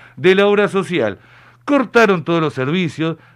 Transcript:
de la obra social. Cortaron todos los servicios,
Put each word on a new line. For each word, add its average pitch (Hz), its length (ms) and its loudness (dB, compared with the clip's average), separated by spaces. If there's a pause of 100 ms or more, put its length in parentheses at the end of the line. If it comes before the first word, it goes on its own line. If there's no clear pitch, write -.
(160)
de 165 180 2
la 196 140 2
obra 208 220 2
social. 165 480 -4 (480)
Cortaron 226 580 2
todos 170 180 -2
los 147 140 -4
servicios, 156 600 -4 (180)